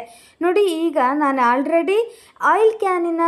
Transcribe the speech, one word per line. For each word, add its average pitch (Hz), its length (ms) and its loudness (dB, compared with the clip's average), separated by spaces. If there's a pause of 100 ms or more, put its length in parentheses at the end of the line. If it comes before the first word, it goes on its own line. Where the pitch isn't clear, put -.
(420)
ನೋಡಿ, 359 200 2 (240)
ಈಗ 302 120 -2 (240)
ನಾನು 269 180 0 (120)
already 320 460 0 (420)
ಆಯಿಲ್ 440 420 2
ಕ್ಯಾನಿನ 339 460 -2